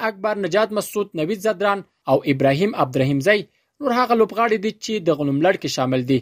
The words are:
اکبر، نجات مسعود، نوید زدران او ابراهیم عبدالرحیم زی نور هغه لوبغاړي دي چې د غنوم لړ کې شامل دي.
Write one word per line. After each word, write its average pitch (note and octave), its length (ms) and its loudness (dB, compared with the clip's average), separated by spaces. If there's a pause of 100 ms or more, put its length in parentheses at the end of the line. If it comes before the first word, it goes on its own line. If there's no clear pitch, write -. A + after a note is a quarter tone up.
اکبر، G#3 380 -4
نجات G#3 320 0
مسعود، G3+ 320 -4 (100)
نوید F#3 240 -4
زدران G3+ 400 0 (280)
او C3+ 40 6 (160)
ابراهیم C#3 400 2 (140)
عبدالرحیم C3+ 420 0
زی G#3 160 4 (380)
نور C#4 180 -2
هغه A#3+ 220 2
لوبغاړي A3 440 2
دي A3 60 0 (140)
چې G#3+ 240 -4
د D3+ 100 2
غنوم C#3 240 0
لړ F#3 200 4
کې D3+ 120 -4
شامل C3 340 0
دي. C3+ 140 4